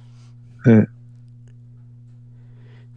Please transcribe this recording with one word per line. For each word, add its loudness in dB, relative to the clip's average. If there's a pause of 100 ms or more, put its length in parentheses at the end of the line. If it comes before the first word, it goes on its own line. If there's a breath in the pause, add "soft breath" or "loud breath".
(720 soft breath)
Eh. 0 (2000 soft breath)